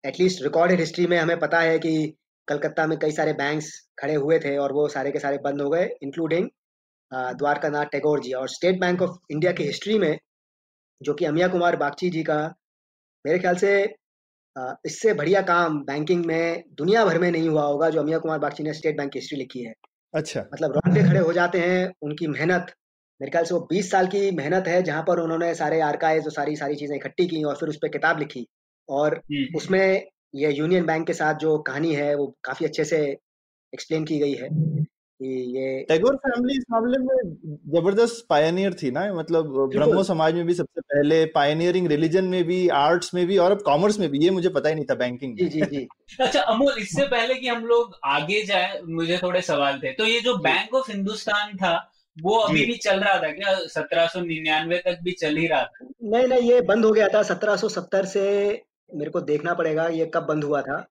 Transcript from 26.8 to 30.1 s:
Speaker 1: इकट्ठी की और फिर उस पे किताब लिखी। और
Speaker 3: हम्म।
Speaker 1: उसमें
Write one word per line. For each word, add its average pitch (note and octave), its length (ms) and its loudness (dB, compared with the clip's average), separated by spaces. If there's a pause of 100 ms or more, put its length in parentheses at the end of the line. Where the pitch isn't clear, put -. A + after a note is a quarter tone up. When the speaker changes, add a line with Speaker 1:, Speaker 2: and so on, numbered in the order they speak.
Speaker 1:
इकट्ठी C#3 300 -2
की D#3+ 160 -4
और C#3+ 140 -2
फिर D#3+ 120 -4
उस D3+ 80 -6
पे D#3 120 -4
किताब D#3 300 0
लिखी। C3 280 -8 (420)
और D3+ 260 0
Speaker 3:
हम्म। D3 420 -6
Speaker 1:
उसमें F#3+ 500 2 (280)